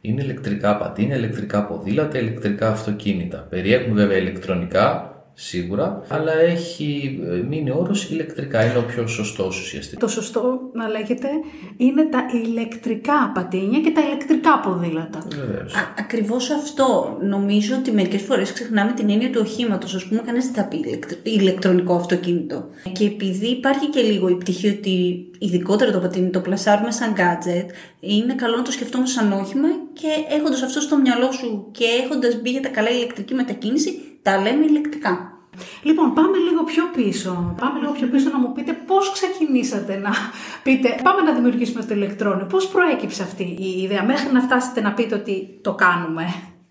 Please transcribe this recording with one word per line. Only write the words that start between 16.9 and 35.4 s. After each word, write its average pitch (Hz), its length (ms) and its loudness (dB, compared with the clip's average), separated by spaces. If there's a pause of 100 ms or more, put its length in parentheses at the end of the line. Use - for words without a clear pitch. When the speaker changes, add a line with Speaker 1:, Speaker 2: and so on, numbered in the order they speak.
Speaker 3:
Νομίζω 202 540 2
ότι 262 160 0
μερικές 196 300 2
φορές 196 320 0
ξεχνάμε 220 380 0
την 208 180 0
έννοια 226 200 2
του 226 140 0
οχήματος. 208 520 -2
Ας 180 120 -4
πούμε, 220 180 0
κανείς 247 200 0
δεν - 80 -6
θα 202 100 0
πει - 140 -4
ηλεκτρ-, - 400 -6 (100)
ηλεκτρονικό 185 680 4
αυτοκίνητο. 175 720 -2 (240)
Και 196 140 2
επειδή 202 420 -2
υπάρχει 269 420 0
και 277 120 2
λίγο 202 280 2
η 180 60 4
πτυχή 180 320 -2
ότι 180 580 0 (140)
ειδικότερα 202 520 2
το 190 80 2
πατίνι 180 300 0
το 180 100 0
πλασάρουμε 208 520 2
σαν 220 260 -2
gadget, 175 480 0 (340)
είναι 214 360 2
καλό 233 200 0
να 254 80 0
το 262 80 -4
σκεφτόμαστε 254 500 -2
σαν 202 100 4
όχημα 196 360 0 (260)
και - 140 -6 (220)
έχοντας 294 320 0
αυτό 294 180 -2
στο 302 180 2
μυαλό 254 340 4
σου 226 400 -6
και 233 140 0 (180)
έχοντας 247 380 0
μπει 240 80 -2
για 269 120 -2
τα 262 80 -4
καλά 226 200 0
ηλεκτρική 240 440 -2
μετακίνηση, 262 680 -2 (200)
τα 196 200 2
λέμε 269 240 4
ηλεκτρικά. 294 680 0 (500)